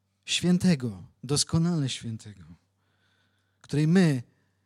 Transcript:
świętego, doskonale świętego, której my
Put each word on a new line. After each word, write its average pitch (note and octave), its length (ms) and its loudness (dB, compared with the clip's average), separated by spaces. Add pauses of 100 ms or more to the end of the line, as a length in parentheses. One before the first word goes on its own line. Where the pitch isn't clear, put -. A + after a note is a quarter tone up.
(240)
świętego, D#3 800 0 (220)
doskonale D#3 640 -2
świętego, G#2+ 560 -12 (1160)
której D3+ 280 -2
my D#3+ 340 4 (420)